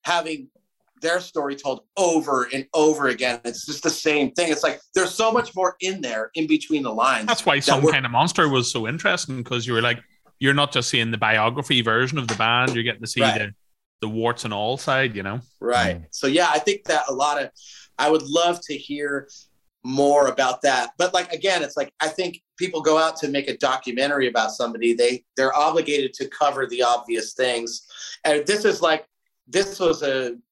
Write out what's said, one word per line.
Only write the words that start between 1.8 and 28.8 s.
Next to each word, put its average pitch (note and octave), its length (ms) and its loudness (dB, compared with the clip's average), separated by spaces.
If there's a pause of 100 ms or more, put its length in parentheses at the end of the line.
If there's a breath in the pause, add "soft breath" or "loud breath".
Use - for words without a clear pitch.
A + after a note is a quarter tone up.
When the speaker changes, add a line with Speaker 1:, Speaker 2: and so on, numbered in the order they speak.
Speaker 1:
over D#3 560 2
and C3 200 -6
over D3+ 360 4
again. A#2+ 360 -2
It's A#2+ 220 -8
just D3 160 -10
the D#3+ 80 0
same D3 420 0
thing. E3+ 180 0
It's D3 120 0
like, D3 180 -2 (140)
there's F#3 200 0
so A3+ 160 2
much A#3 240 -2
more F#3+ 260 0
in F#3+ 200 -4
there, A2 340 -6
in D#3+ 120 -2
between D3+ 360 0
the A#2+ 100 -4
lines A#2 340 2
Speaker 2:
That's - 180 0
why C#3+ 120 4
Speaker 1:
that C#3 80 -2
Speaker 2:
Some C#3 180 4
Speaker 1:
we're D#3 100 6
Speaker 2:
Kind C3+ 140 0
of A#2+ 60 -4
Monster D#3 360 2
was B2+ 240 0
so A2+ 160 -4
interesting, D3 560 -2
'cause A#2+ 220 -4
you B2 80 -2
were A2+ 80 2
like, A#2+ 180 0 (380)
you're C3+ 160 2
not C#3+ 180 2
just B2 160 0
seeing A#2 220 0
the A2 80 -4
biography A#2 640 2
version B2 360 2
of B2 80 -4
the - 100 -4
band, A#2+ 380 2
you're A#2 80 0
getting A2+ 200 -4
to A2+ 40 -10
see - 140 -4
Speaker 1:
Right. A#2+ 180 2
Speaker 2:
the, G#2 160 -6 (460)
the A2 80 -6
warts A2+ 360 -2
and A2 100 -4
all G#2+ 240 -2
side, C3 360 0
you G2 80 -6
know? G#2 180 -6 (200)
Speaker 1:
Right. G#2+ 420 0
Speaker 3:
Mm. - 80 -18
Speaker 1:
So, - 160 -4
yeah, E3 240 2
I D3+ 80 2
think G3+ 260 -2
that D3+ 240 0
a C3+ 40 -4
lot C#3+ 300 0
of, - 80 -8 (480 loud breath)
I D3 120 2
would D#3 120 4
love E3+ 400 2
to D3 140 -6
hear C#3+ 520 -6 (560 loud breath)
more C#3 440 4
about B2+ 340 0
that. C3 360 2
But, F3+ 160 0
like, F3+ 180 0
again, F3 300 0
it's C#3+ 140 -8
like, C#3 240 -4
I D#3+ 80 0
think F3 320 -6 (180)
people E3+ 220 -4
go D#3 180 4
out D#3+ 200 2
to D3 100 -4
make C#3 200 -2
a B2 100 -6
documentary C3 680 0
about A2+ 240 0
somebody, A#2 420 0
they, A#2+ 300 2 (120)
they're C3+ 180 2
obligated D3 600 0
to C3+ 140 -8
cover C#3+ 380 0
the A#2+ 160 -4
obvious A#2 520 0
things. A#2+ 520 -2 (380 loud breath)
And D3 220 2
this G#3 180 0
is F#3 180 2